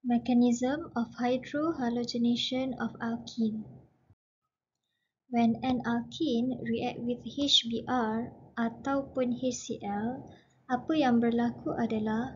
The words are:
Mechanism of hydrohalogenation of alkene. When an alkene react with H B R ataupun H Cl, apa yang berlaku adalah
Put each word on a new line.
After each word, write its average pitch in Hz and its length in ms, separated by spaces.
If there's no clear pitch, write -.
Mechanism 247 960
of 233 240
hydrohalogenation 247 1600
of 226 240
alkene. 226 640
When 233 320
an 254 240
alkene 240 800
react 233 400
with 240 240
H 269 400
B 233 160
R 226 480
ataupun 247 800
H 247 320
Cl, 220 560
apa 247 240
yang 247 240
berlaku 233 560
adalah 220 600